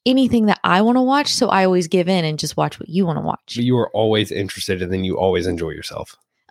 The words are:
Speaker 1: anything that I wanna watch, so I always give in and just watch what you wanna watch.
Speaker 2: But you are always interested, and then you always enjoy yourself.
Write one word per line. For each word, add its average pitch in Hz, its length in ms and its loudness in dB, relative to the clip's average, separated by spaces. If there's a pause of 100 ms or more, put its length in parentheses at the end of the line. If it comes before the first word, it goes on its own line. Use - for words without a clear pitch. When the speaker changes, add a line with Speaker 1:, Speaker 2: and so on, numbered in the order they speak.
Speaker 1:
anything 240 400 4
that 208 180 2
I 180 160 4
wanna 247 220 4
watch, 277 320 0
so - 160 0
I 190 160 4
always 180 220 2
give 175 200 0
in 180 160 0
and 156 140 -4
just - 180 -8
watch 151 240 -4
what - 80 -12
you 185 160 0
wanna 151 160 -2
watch. - 360 -8
Speaker 2:
But 120 80 -2
you 123 120 2
are 113 140 0
always 107 420 0
interested, 95 480 -6
and 90 100 -4
then 95 140 -2
you 92 140 -2
always 90 280 0
enjoy 85 240 -4
yourself. 73 460 -14 (340)